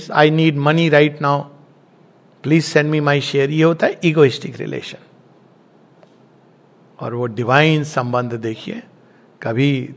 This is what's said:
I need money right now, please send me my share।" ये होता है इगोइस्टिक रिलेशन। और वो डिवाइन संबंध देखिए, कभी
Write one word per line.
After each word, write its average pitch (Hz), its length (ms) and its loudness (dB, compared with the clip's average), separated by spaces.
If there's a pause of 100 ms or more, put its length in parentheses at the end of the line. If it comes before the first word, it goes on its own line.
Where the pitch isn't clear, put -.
(100)
I 151 200 4
need 160 220 2
money 151 380 2
right 147 320 4
now, 143 200 0 (1040)
please 151 300 2
send 151 180 2
me 151 60 0
my 143 200 2
share।" 139 300 0
ये 156 120 0
होता 165 240 2
है - 180 -4
इगोइस्टिक 151 520 2
रिलेशन। - 420 -10 (2000)
और 120 140 -10
वो 120 120 -4
डिवाइन 135 580 -2
संबंध 123 500 -6
देखिए, 113 480 -10 (600)
कभी 127 540 -2